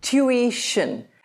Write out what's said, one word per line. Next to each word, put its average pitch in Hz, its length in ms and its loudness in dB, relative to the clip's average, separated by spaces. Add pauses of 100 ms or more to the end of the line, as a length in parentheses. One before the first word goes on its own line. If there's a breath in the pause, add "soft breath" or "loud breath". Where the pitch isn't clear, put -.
tuition. 247 1040 0 (200)